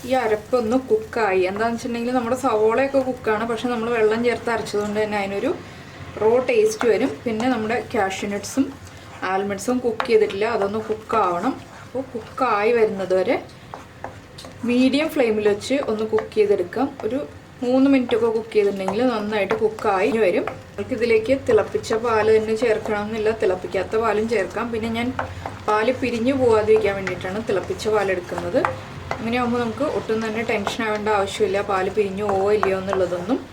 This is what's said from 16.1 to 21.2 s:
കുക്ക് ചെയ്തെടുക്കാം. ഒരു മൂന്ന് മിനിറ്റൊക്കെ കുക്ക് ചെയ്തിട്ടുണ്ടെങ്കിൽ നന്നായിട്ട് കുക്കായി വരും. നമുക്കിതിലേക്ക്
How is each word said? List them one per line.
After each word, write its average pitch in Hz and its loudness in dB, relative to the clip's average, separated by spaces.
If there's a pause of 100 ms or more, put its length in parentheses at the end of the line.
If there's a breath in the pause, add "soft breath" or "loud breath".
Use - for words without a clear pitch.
കുക്ക് - -2
ചെയ്തെടുക്കാം. 202 4 (180)
ഒരു 240 -2 (460)
മൂന്ന് 262 6
മിനിറ്റൊക്കെ 233 2
കുക്ക് 220 -4
ചെയ്തിട്ടുണ്ടെങ്കിൽ 196 2 (120)
നന്നായിട്ട് 208 0
കുക്കായി 214 2 (120)
വരും. 214 2 (280)
നമുക്കിതിലേക്ക് 226 2 (140)